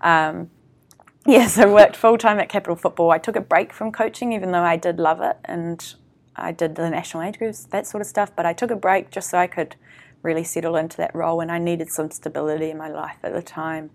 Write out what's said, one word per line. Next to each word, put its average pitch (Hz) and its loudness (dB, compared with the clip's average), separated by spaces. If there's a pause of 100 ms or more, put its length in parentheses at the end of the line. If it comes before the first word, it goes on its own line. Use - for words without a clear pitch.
um, 165 0 (360)
<laughs> - -12
yes, 233 6
I 226 10
worked 202 8
full-time 226 4
at - -2
Capital 170 -4
Football. 170 2
I 165 4
took 208 -4
a - 0
break 185 0
from 220 -8
coaching, 226 -4
even 190 -4
though 175 2
I 170 2
did 170 -4
love 160 0
it, - -2
and 170 -8 (420)
I - -8
did 165 -4
the 165 -2
national 160 -6
age 208 -10
groups, 220 -8
that - -6
sort 208 -10
of 208 -8
stuff, 202 -4
but 170 -2
I 170 0
took 240 -4
a 240 -4
break 190 0
just - -10
so 180 0
I 180 2
could 165 -6 (460)
really 165 -2
settle 165 -4
into 160 -4
that 165 -4
role, 165 -2
and 165 -6
I 170 -4
needed 170 -2
some 156 -6
stability 151 -6
in 156 -12
my 156 -12
life 156 -10
at - -8
the 175 -6
time. 160 -10